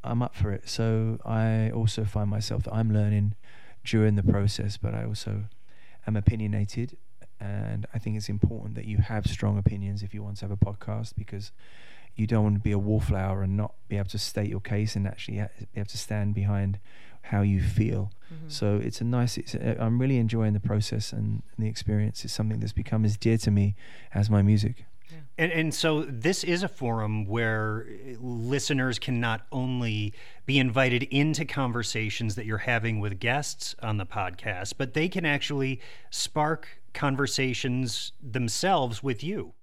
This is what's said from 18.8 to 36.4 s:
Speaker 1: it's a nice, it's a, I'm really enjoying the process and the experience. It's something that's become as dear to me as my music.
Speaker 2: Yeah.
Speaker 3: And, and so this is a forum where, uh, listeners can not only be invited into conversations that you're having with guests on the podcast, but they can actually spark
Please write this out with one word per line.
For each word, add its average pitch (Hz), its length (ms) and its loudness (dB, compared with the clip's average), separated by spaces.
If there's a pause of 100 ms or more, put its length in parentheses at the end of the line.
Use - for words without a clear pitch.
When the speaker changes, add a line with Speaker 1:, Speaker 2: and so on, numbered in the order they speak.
Speaker 1:
it's - 200 -4
a - 20 0
nice, 120 340 2
it's - 180 -6
a, 117 220 0
I'm 117 220 2
really 131 180 4
enjoying 113 360 4
the 104 80 2
process 107 500 0
and 107 320 -2 (160)
the 110 80 0
experience. 107 560 0
It's - 100 -6
something 110 280 0
that's 107 120 -2
become 110 320 0
as 104 120 2
dear 113 220 4
to 110 120 2
me 101 240 4 (380)
as 101 160 2
my 104 120 8
music. 107 440 4 (240)
Speaker 2:
Yeah. 160 80 -10 (200)
Speaker 3:
And, 165 160 2
and 160 200 2
so 156 280 2
this 135 420 0
is 175 200 2
a 190 40 -2
forum 107 580 0
where, 110 640 0
uh, 113 320 -12
listeners 123 800 0
can 120 220 0
not 113 320 0
only 120 600 0 (320)
be 135 140 4
invited 127 440 4
into 147 420 2
conversations 113 880 -2
that 113 100 -6
you're 110 120 -2
having 113 420 0
with 101 200 -2
guests 127 600 -2
on 110 160 0
the 92 80 -2
podcast, 95 720 -4
but 123 180 -4
they 156 120 2
can 180 180 -2
actually 139 540 0 (300)
spark - 720 -2 (120)